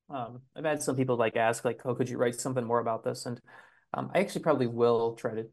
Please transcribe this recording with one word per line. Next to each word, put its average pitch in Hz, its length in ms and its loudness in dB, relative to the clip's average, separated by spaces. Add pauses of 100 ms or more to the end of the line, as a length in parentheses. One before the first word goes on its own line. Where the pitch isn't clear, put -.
(100)
um, 123 320 -10 (120)
I've 156 100 -8
had 151 180 0
some 135 140 0
people, 127 200 2
like, 113 200 2
ask, 117 280 2
like, 117 220 0
"Oh, 123 80 0
could 127 140 0
you 120 100 -6
write 123 160 2
something 127 300 -2
more 117 160 2
about 117 240 -2
this?" 123 200 -6
And, 120 160 -8 (540)
um, 131 200 -4
I 175 60 6
actually - 220 -2
probably 139 240 2
will 117 480 2
try 113 200 -6
to 113 180 -6